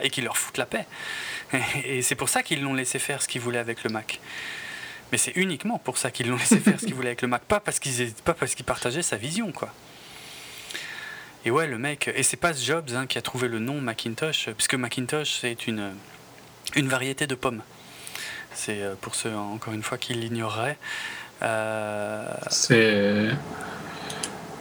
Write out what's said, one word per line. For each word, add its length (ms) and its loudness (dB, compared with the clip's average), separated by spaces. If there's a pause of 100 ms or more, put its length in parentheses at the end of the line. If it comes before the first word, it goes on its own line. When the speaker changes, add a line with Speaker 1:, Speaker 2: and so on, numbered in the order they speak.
Speaker 1:
et 80 4
qu'il 140 0
leur 120 -2
foute 220 0
la 80 2
paix. 200 -2 (340)
<laughs> 340 -6 (320)
Et, 120 0
et 60 2
c'est 120 2
pour 140 0
ça 140 4
qu'ils 180 0
l'ont 140 0
laissé 240 0
faire 240 -2
ce 40 -2
qu'ils 140 -2
voulaient 180 0
avec 240 -2
le 60 2
Mac. 300 -4 (920)
Mais 60 4
c'est 180 2
uniquement 440 2
pour 180 -2
ça 140 2
qu'ils 180 0
l'ont 80 4
laissé 220 6
faire 200 6
ce 60 -4
qu'ils 80 0
voulaient 160 -2
avec 140 -2
le 40 2
Mac, 160 2
pas 160 4
parce 200 0
qu'ils 220 0
aient, 120 0 (100)
pas 120 4
parce 180 0
qu'ils 120 -6
partageaient 360 0
sa 160 0
vision, 340 -2
quoi. 180 -6 (1800)
Et 60 4
ouais, 160 6
le 120 -2
mec, 340 -2
et 80 2
c'est 160 4
pas 160 4
Jobs, 400 0
hein, 140 0
qui 100 -2
a 60 0
trouvé 240 0
le 120 0
nom 220 0
Macintosh, 760 -2
puisque 180 4
Macintosh, 640 0
c'est 260 -2
une, 260 0 (800)
une 140 4
variété 380 2
de 60 0
pomme. 280 0 (920)
C'est, 300 -4
euh, 160 -2
pour 160 -6
ceux, 180 0
encore 400 -4
une 80 -4
fois, 160 -4
qui 160 -4
l'ignoreraient. 640 -2 (640)
Euh, 840 0 (220)
Speaker 2:
C'est 800 8 (1300)